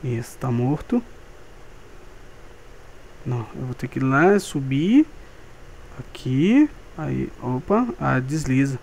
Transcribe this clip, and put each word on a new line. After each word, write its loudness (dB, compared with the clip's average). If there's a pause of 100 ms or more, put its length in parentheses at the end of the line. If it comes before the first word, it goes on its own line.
Isso, -4
tá -4
morto. 0 (2250)
Não, -4 (100)
eu -8
vou -6
ter -8
que -6
ir 0
lá, 6
subir. 4 (920)
Aqui. 4 (300)
Aí, -4 (100)
opa. 2 (100)
Ah, 2
desliza. 0